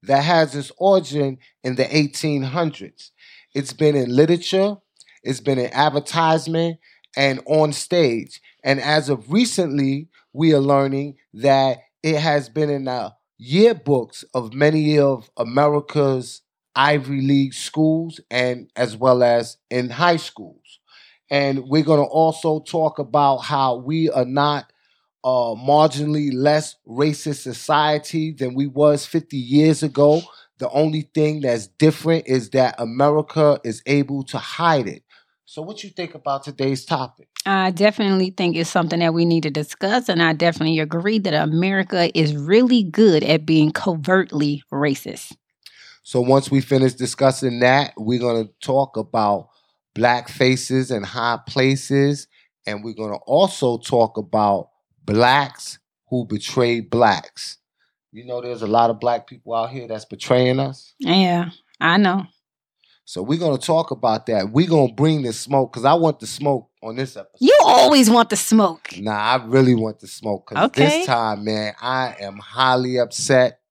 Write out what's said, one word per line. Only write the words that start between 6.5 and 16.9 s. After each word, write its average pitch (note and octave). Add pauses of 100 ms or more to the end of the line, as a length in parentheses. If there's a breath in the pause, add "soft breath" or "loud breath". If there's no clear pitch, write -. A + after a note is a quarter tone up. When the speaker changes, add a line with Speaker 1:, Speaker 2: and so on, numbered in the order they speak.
Speaker 1:
and C3+
on D#3
stage. C3+ (220 soft breath)
And C#3
as C#3+
of B2+
recently, D3+ (260)
we D#3
are C#3+
learning C#3 (160)
that C3+ (240)
it D#3
has D3
been D3+
in C#3
the B2 (300)
yearbooks C#3+ (100)
of A#2
many D3+
of C3+
America's C#3 (340)
Ivy C#3